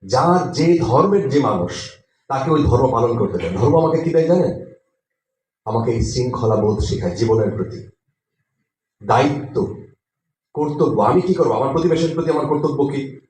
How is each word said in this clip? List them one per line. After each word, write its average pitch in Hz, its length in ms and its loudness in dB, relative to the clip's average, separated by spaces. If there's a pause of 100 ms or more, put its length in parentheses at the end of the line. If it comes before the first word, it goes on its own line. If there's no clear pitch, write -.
যার 170 500 2
যে 165 280 2
ধর্মের 170 500 2
যে 139 100 2
মানুষ, 101 520 -4 (360)
তাকে 135 240 -2
ওই 151 120 2
ধর্ম - 280 2
পালন 117 260 0
করতে 101 200 -2
দেন। 175 180 -6
ধর্ম 147 240 4
আমাকে 160 240 0
কি 165 60 0
দেয় 160 180 2
জানেন? 175 380 0 (1000)
আমাকে 113 260 -2
এই 113 100 0
শৃঙ্খলা 123 540 -2
বোধ 104 240 0
শেখায় - 360 -4
জীবনের 175 360 0
প্রতি, - 380 -10 (1120)
দায়িত্ব, 113 720 0 (760)
কর্তব্য। 147 480 0
আমি 135 200 4
কি 185 120 0
করবো? 165 200 0
আমার - 180 -2
প্রতিবেশীর 160 420 0
প্রতি 160 180 -2
আমার 143 160 0
কর্তব্য 143 380 0
কি? 139 340 -6 (100)